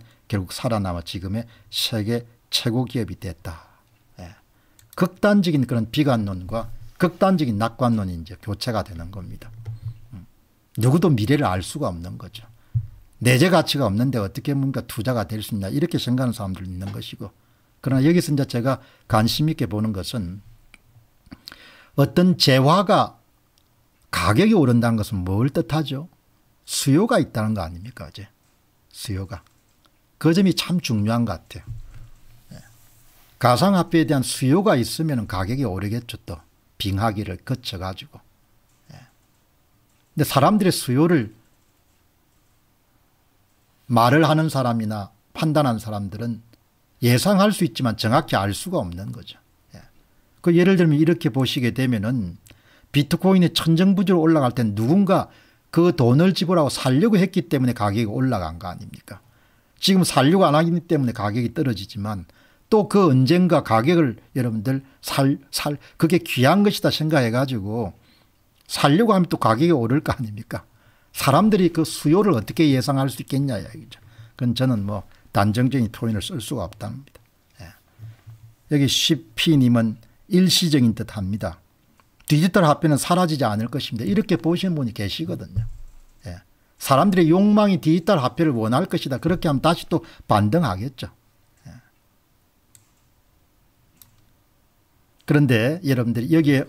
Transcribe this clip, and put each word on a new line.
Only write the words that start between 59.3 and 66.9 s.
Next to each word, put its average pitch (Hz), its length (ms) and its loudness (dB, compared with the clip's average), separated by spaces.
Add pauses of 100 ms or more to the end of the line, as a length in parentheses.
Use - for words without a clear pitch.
지금 185 240 4
살려고 165 420 4
안 143 80 4
하기 170 280 2
때문에 135 320 0
가격이 110 400 -4
떨어지지만 104 720 -6 (440)
또 208 200 2
그 196 200 4
언젠가 151 540 4
가격을 131 540 2 (180)
여러분들 123 480 -4 (180)
살, 139 380 0 (100)
살, 147 280 -6 (180)
그게 165 220 2
귀한 160 460 2
것이다 202 280 0